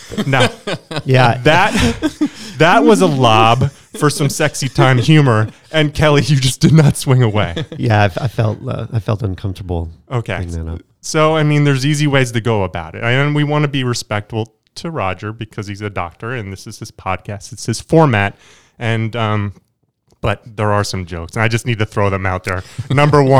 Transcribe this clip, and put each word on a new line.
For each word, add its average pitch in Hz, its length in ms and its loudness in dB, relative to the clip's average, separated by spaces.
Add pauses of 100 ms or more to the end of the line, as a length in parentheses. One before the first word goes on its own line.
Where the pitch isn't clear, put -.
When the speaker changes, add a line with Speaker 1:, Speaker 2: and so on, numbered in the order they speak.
(260)
Speaker 1:
Now, 135 240 2 (280)
Speaker 2:
<laughs> - 280 -10
Yeah. 127 380 4
Speaker 1:
that, 175 280 4 (840)
that 185 260 4
was 214 180 6
a 185 60 4
lob 120 640 4
for - 380 -2
some 143 200 -2
sexy 147 380 -2
time 131 300 2
humor, 123 520 4 (220)
and 151 220 0
Kelly, 147 300 2
you 143 140 2
just 131 240 -2
did 127 120 4
not 151 240 4
swing 127 240 2
away. 104 420 0 (140)
Speaker 2:
Yeah, 104 320 2 (100)
I, - 40 -8
I 127 40 -2
felt, 110 400 -4
uh, 117 240 -8
I 117 80 -2
felt 104 220 -4
uncomfortable 90 680 -6 (180)
Speaker 1:
Okay. 110 280 -6
Speaker 2:
bringing 85 280 -6
that 80 60 -8
up. 82 100 -10 (200)
Speaker 1:
So, 156 340 0
I 156 80 2
mean, 147 200 2
there's 135 220 2
easy 147 220 0
ways 131 240 2
to 117 100 -2
go 110 220 0
about 85 320 -8
it. 107 80 -10
And 139 320 0
we 147 80 0
wanna 147 240 0
be 135 160 -4
respectful 113 720 -6 (200)
to - 140 -10
Roger 107 420 -6
because 110 360 -12
he's 101 140 -10
a 104 100 -6
doctor 104 420 -10
and 101 180 -8
this - 140 -14
is 117 140 -18
his - 120 -14
podcast. - 600 -10
It's - 140 -14
his 117 140 -4
format. 120 540 2 (440)
And, 113 360 -4
um, 107 380 -2 (680)
but 107 340 -6
there 104 160 0
are 104 120 2
some 95 240 -6
jokes, 85 280 -10
and 85 60 -2
I 110 60 2
just 113 180 -2
need 113 140 -2
to 107 80 0
throw 101 240 0
them 95 160 -4
out 92 160 -4
there. 92 180 -6 (300)
Number 143 320 4
<laughs> 131 160 4